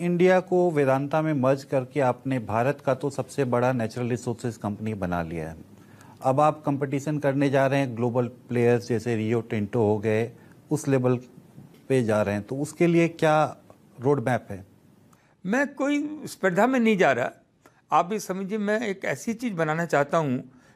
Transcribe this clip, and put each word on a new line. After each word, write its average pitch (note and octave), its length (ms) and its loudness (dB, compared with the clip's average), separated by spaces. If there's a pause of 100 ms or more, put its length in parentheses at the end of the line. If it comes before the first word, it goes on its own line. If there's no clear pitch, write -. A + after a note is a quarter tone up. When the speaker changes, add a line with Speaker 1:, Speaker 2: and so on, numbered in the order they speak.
Speaker 1:
इंडिया F3+ 400 4
को F3+ 300 2
वेदांता C#3+ 520 2
में D#3 100 0
मर्ज C3+ 320 2
करके C3+ 360 -2
आपने C3 380 0
भारत A#2 480 -2
का C3 80 2
तो C#3 160 -4
सबसे C#3 340 -4
बड़ा B2 280 2
नेचुरल A#2+ 360 -4
रिसोर्सेज A#2 480 -6
कंपनी A2 380 -6
बना F2 280 -2
लिया D#2+ 280 -8
है। - 220 -18 (500)
अब C3 180 2
आप D3+ 260 2
कंपटीशन C#3+ 520 -2
करने C#3 320 0
जा C3+ 160 4
रहे C#3 140 2
हैं C3 160 -4
ग्लोबल A#2+ 300 0
प्लेयर्स, A#2+ 640 0
जैसे A#2 280 -2
रियो A2 240 0
टिंटो A2+ 420 -2
हो G#2+ 160 2
गए, A2 340 0 (380)
उस D3 180 -4
लेवल B2+ 280 2 (720)
पे C3 160 2
जा G#2+ 180 2
रहे G2+ 120 0
हैं, G2+ 100 -4
तो C#3 120 -8
उसके D3 300 -2
लिए E3+ 220 4
क्या D#3 480 0 (440)
रोड C3 280 0
मैप A#2+ 220 -2
है? F#2 160 -14 (800)
Speaker 2:
मैं C4+ 280 -2
कोई D4 500 -2
स्पर्धा F#3+ 420 0
में C4 140 2
नहीं A3 160 4
जा E3 160 6
रहा। A#2+ 180 -2 (640)
आप F3 200 2
ये G#3+ 60 -2
समझिए, G3 400 -6
मैं G#3 220 0
एक G3 240 -6
ऐसी - 300 -4
चीज़ A3+ 200 -6
बनाना D#3+ 300 0
चाहता C#3+ 340 2
हूँ C3+ 320 -2 (260)